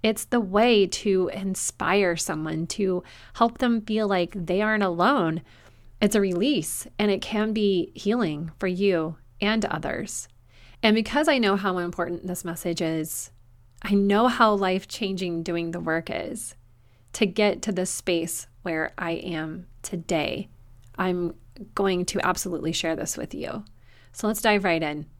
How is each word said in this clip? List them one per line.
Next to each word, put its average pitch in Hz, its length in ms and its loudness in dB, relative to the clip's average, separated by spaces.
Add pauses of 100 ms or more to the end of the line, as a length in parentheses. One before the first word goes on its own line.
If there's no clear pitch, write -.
It's 220 220 0
the 240 160 0
way 208 480 4
to 185 460 2
inspire 190 800 0
someone, 160 520 -4
to 185 360 -2 (300)
help 233 240 2
them 233 240 2
feel 214 260 0
like 180 260 2
they 180 280 0
aren't 214 220 2
alone. 185 580 2 (580)
It's 208 160 2
a 208 60 6
release, 185 680 0 (100)
and 208 140 2
it 190 100 0
can 214 300 -2
be 202 440 2
healing 165 640 -2
for 190 80 -2
you 175 500 0 (240)
and 214 240 2
others. - 640 -6 (520)
And 220 140 6
because 269 320 2
I 285 120 4
know 202 180 4
how 190 220 0
important 175 480 -4
this 180 180 -6
message 170 360 -4
is, 160 500 -4 (500)
I 202 140 2
know 202 320 6
how 226 260 6
life-changing 185 920 -2
doing 170 280 -2
the 170 80 -6
work 165 300 -2
is - 460 -8 (580)
to 226 120 2
get 202 380 2
to 208 100 -2
this 185 160 -2
space - 580 -4 (140)
where 160 360 -4
I 165 160 -4
am 165 520 -6 (160)
today, - 680 -4 (480)
I'm 180 360 -2 (400)
going 185 320 0
to - 200 -2
absolutely 175 460 -2
share 160 240 -2
this - 220 -6
with - 160 -10
you. - 320 -8 (480)
So - 140 -4
let's 220 140 -2
dive 208 220 4
right 165 200 2
in. 151 240 -6 (120)